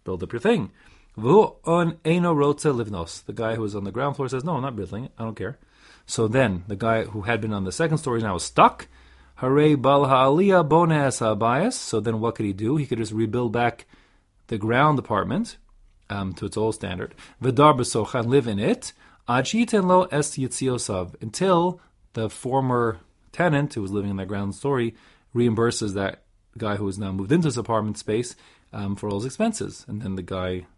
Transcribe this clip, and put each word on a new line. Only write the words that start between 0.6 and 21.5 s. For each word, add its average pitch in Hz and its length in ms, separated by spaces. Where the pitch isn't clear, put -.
"V'hu 151 380
on 170 280
eino 175 280
rotze 147 400
livnos." 104 520
The - 80
guy 113 220
who 113 100
is 104 100
on 98 80
the 98 80
ground 135 240
floor 135 140
says, 127 160
"No, 175 100
I'm 123 60
not 127 160
building 101 280
it. 151 120
I 117 60
don't 110 120
care." 107 220
So 113 240
then 107 380
the 104 100
guy 113 260
who 104 200
had 113 180
been 110 100
on 101 140
the 92 80
second 160 240
story 120 240
now 101 140
is 92 80
stuck. - 440
"Harei 143 400
Bal 139 240
Ha'aliyah 147 640
Boneh 156 380
Es - 120
Habayis." 117 540
So - 260
then 110 220
what 113 140
could 113 100
he 98 80
do? 110 240
He 143 80
could 117 140
just 107 120
rebuild 113 400
back 120 340
the 117 100
ground 127 400
apartment, 113 600
um, 98 260
to 107 100
its 95 100
old 107 200
standard. 92 400
"V'dar 135 340
b'sochan," 117 500
live 135 200
in 101 120
it. 165 340
"Ad 127 180
she'iten 220 420
lo 185 240
es 147 260
yitziosav," 120 840
until 175 600